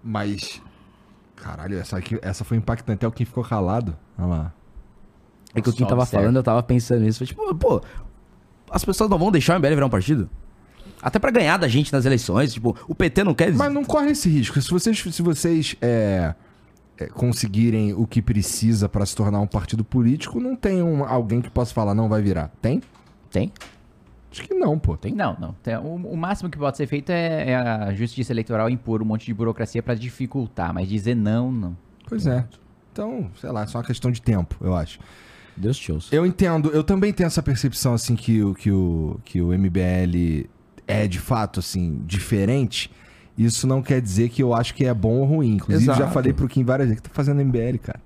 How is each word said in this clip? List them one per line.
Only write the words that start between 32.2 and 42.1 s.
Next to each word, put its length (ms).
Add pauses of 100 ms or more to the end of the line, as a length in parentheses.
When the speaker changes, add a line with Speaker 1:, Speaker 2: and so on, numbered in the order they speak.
Speaker 1:
é. 180 (460)
Então, 400 (100)
sei 100
lá, 120
é 40
só 120
uma 40
questão 280
de 100
tempo, 400
eu 140
acho. 240 (580)
Speaker 2:
Deus 200
te 140
ouça. 240
Speaker 1:
Eu 100
entendo, 460
eu 120
também 280
tenho 160
essa 140
percepção, 520
assim, 220
que 280
o, 100
que 180
o, 540
que 160
o 100
M 180
B 100
L 680 (380)
é, 200
de 120
fato, 400
assim, 460
diferente. 840 (460)